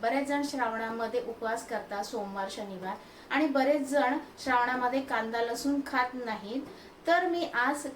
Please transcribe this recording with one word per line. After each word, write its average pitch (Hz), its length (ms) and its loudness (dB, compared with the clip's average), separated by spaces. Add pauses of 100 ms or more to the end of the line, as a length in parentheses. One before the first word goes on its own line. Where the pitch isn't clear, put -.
बरेच 269 260 2
जण 285 160 0
श्रावणामध्ये 226 760 -2
उपवास 226 480 -4
करतात 208 360 -4
सोमवार, 196 480 -4
शनिवार 190 420 -6 (360)
आणि 294 180 4
बरेच 269 420 4
जण 277 280 4 (260)
श्रावणामध्ये 254 580 2
कांदा 226 400 -2
लसूण 254 460 2
खात 247 260 2
नाहीत. 226 480 -4 (460)
तर 359 200 6
मी 339 160 2
आज 269 520 0